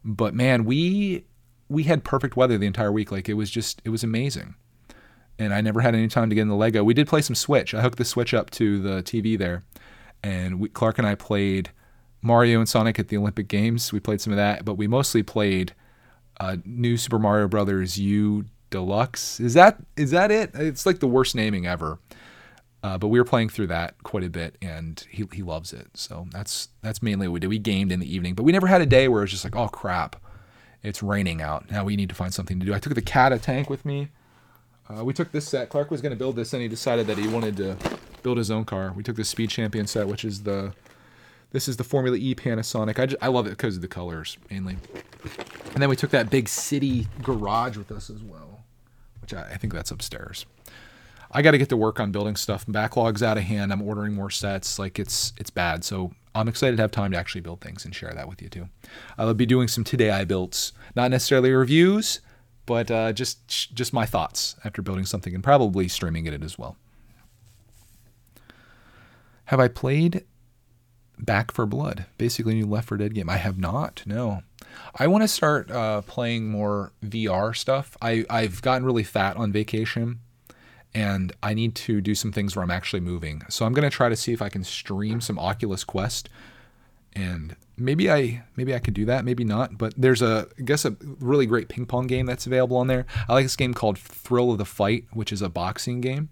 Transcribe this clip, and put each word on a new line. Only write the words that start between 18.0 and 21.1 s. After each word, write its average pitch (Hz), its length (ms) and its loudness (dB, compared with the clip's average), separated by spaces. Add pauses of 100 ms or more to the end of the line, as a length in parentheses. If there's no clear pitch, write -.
Deluxe. 101 680 -2
Is 120 140 0
that, 190 240 10 (180)
is 143 140 0
that 185 200 4
it? 214 240 2
It's, 147 320 -2
like, 185 140 2
the 143 60 2
worst 127 280 4